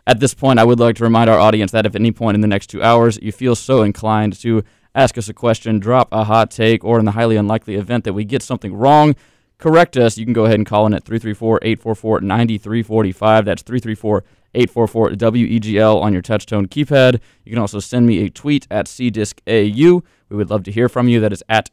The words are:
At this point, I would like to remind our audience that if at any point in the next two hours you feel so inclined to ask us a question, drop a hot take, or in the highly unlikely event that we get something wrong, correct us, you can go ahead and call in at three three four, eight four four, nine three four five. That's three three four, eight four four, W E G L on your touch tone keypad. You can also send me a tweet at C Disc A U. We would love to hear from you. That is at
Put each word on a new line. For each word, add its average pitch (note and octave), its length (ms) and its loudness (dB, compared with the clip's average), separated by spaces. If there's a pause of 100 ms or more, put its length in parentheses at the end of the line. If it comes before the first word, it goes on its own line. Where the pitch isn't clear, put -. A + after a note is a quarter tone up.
At - 140 2
this B2+ 160 0
point, C3 240 2
I A2+ 60 6
would A#2+ 160 4
like A#2 160 2
to A#2 80 -2
remind A2+ 260 4
our G#2 80 4
audience G#2+ 320 2
that A2 160 0
if G2 80 -4
at G#2 60 -6
any A2+ 100 2
point G#2+ 240 -2
in G#2 60 0
the G#2+ 80 0
next G2+ 200 -4
two - 140 -8
hours A#2 400 2
you G#2+ 80 -8
feel B2 240 -2
so C3 280 0
inclined G#2+ 580 -2
to A2+ 240 -2 (320)
ask C3 200 0
us G#2+ 120 -10
a G#2+ 60 -16
question, A2+ 440 -2
drop A#2 320 0
a A2 140 -2
hot A2 260 0
take, A2+ 320 0
or A#2 160 0
in A2 60 2
the G#2 80 0
highly A2+ 240 0
unlikely G#2+ 400 -2
event G#2+ 260 -4
that G#2 100 -6
we G#2 120 -6
get A#2+ 180 -6
something G#2+ 320 -10
wrong, D3 400 4 (440)
correct D#3+ 380 2
us, A#2 220 2
you A2+ 60 -10
can A#2+ 80 -2
go A2 140 2
ahead A2+ 100 4
and G#2 100 -2
call G#2+ 200 2
in G#2+ 80 0
at - 100 -6
three A2+ 160 -6
three G#2+ 140 -8
four, A2+ 280 0
eight A2 180 -2
four A2+ 140 -6
four, A2 260 -2
nine G#2+ 380 0
three A2 240 -6
four A2 300 -2
five. A2 320 2
That's G2 180 -4
three B2 160 -8
three A2 160 -6
four, G#2 300 -2 (300)
eight B2 160 0
four A2+ 180 -2
four, A2+ 220 -2
W A2+ 360 -2
E A2+ 140 -2
G G#2 180 -4
L G#2+ 200 4
on G2+ 140 0
your F2+ 100 -2
touch G#2+ 240 -6
tone G2+ 200 -4
keypad. C3 540 2 (240)
You - 80 -16
can A#2 80 -4
also G#2 180 -6
send A#2+ 280 0
me G#2+ 180 0
a F#2+ 60 -4
tweet D3 420 -4
at G#2 160 -4
C B2+ 220 -6
Disc G#2 360 -8
A A2 180 2
U. D#3 380 2 (280)
We G#2 60 -10
would G2+ 140 -4
love G#2 140 -4
to G2+ 80 -12
hear A#2+ 160 0
from B2 180 -2
you. A#2+ 140 2
That G#2+ 120 0
is - 160 -10
at A2 240 0